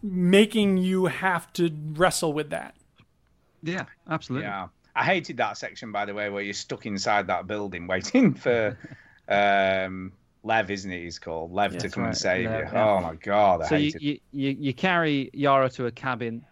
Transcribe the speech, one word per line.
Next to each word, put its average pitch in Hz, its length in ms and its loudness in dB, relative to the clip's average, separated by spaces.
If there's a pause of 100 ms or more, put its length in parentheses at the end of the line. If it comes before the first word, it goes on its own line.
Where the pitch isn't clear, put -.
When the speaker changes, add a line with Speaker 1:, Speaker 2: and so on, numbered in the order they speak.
Speaker 1:
making 196 720 4
you 185 300 2
have 170 480 -2
to 170 180 0 (220)
wrestle 160 400 2
with 151 160 -4
that. - 260 -8 (880)
Speaker 2:
Yeah, 165 240 -6 (240)
absolutely. 143 380 -4
Speaker 3:
Yeah. 95 200 -8 (280)
I 120 80 2
hated 151 340 0
that 110 200 -2
section, 117 340 -12
by 101 140 -2
the 101 80 -8
way, 104 160 -4
where 101 140 -4
you're 101 100 -6
stuck - 320 -8
inside 104 420 0
that 92 200 -2
building 98 400 -6
waiting 131 480 4
for, 113 420 0 (260)
Speaker 2:
<laughs> - 240 -20
Speaker 3:
um, 95 840 2 (300)
Lev, 110 260 2
isn't 98 220 -6
it 87 120 -6
he's 85 160 -12
called? 82 320 -8
Lev 98 220 0
Speaker 2:
Yeah, 90 60 -8
Speaker 3:
to 85 40 -6
Speaker 2:
that's - 120 -6
Speaker 3:
come 120 80 -4
and 113 60 -2
Speaker 2:
right. 110 80 -4
Speaker 3:
save 92 320 0
Speaker 2:
Lev, 110 160 -4
Speaker 3:
you. - 80 -12
Speaker 2:
yeah. 107 180 4
Speaker 3:
Oh, 95 100 2
my 82 140 -6
God, 101 460 4
I 78 60 -4
Speaker 2:
So 156 80 2
you, 147 120 2
Speaker 3:
hated 147 140 -6
Speaker 2:
you, 147 180 -4 (120)
you, 139 180 -2 (100)
you 139 140 -2
carry 160 600 0
Yara 139 380 4
to 123 160 -6
a 117 40 -4
cabin 120 600 -6